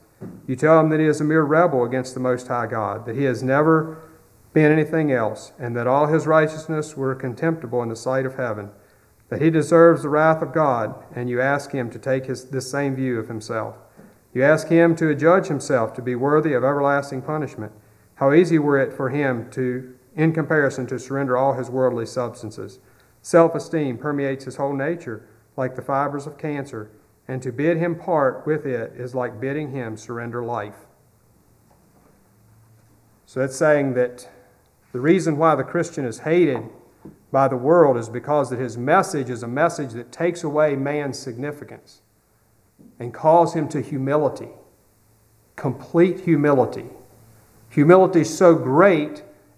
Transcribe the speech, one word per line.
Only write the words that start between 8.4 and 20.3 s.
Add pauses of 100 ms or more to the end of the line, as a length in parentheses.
that
he
deserves
the
wrath
of
God, (220)
and
you
ask
him
to
take
his,
this
same
view
of
himself. (560)
You
ask
him
to
adjudge
himself
to
be
worthy
of
everlasting
punishment. (420)
How
easy
were
it
for
him
to, (200)
in